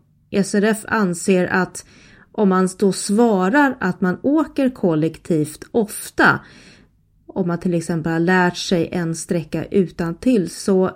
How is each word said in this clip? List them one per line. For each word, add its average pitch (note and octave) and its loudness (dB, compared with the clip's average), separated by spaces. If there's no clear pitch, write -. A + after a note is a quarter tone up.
S G3+ 0
R G3+ 2
F G#3+ 2
anser F3+ 0
att - -2
om G#3 2
man F#3 4
då G3 4
svarar A3+ 2
att F#3 -4
man F3+ -2
åker D4 0
kollektivt D#3+ -2
ofta, - 0
om F#3 -4
man E3+ -2
till F3+ -2
exempel E3 -2
har E3 0
lärt F3 2
sig E3+ -2
en E3 -4
sträcka E3 -6
utantill, F3 0
så F#3 0